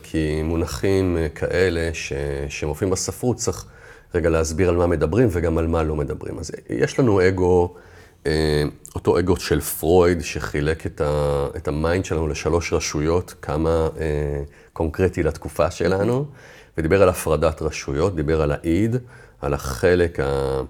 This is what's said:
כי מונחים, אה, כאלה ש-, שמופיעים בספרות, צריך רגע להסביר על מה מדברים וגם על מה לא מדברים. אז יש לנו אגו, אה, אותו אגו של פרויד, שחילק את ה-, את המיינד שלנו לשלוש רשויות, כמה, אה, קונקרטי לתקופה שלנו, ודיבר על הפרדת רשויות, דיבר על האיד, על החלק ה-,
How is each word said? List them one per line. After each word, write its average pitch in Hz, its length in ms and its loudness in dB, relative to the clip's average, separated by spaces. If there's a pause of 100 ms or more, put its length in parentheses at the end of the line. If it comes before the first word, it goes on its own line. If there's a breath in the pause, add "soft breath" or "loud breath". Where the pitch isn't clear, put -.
כי 78 420 -2
מונחים, 87 720 0
אה, 80 120 0
כאלה 82 640 0
ש-, - 200 -8 (360)
שמופיעים 76 440 -4
בספרות, 113 440 -2
צריך - 300 -6 (480 loud breath)
רגע 82 160 2
להסביר 80 380 2
על 87 80 4
מה 87 100 4
מדברים 85 440 2
וגם 82 280 0
על 82 80 0
מה 82 160 0
לא 78 140 -2
מדברים. 73 420 -6
אז - 120 -10 (200)
יש 131 280 -2
לנו 98 300 4
אגו, 90 460 2 (520 loud breath)
אה, 76 360 2 (320)
אותו - 240 2
אגו 90 180 2
של - 240 0
פרויד, 87 600 4
שחילק 76 640 -4
את - 140 -8
ה-, 73 460 0 (100)
את - 120 -10
המיינד 82 360 0
שלנו 80 240 -2
לשלוש 78 440 -2
רשויות, 80 680 -2
כמה, 80 460 0 (120)
אה, 73 420 -2 (300 soft breath)
קונקרטי 87 500 0
לתקופה 78 480 -2
שלנו, 101 540 0 (540 loud breath)
ודיבר 82 240 2
על 92 60 8
הפרדת 80 540 0
רשויות, 78 540 -2
דיבר 78 260 2
על 73 100 2
האיד, 92 440 0 (440 loud breath)
על 71 140 -2
החלק 80 640 2
ה-, 67 500 -2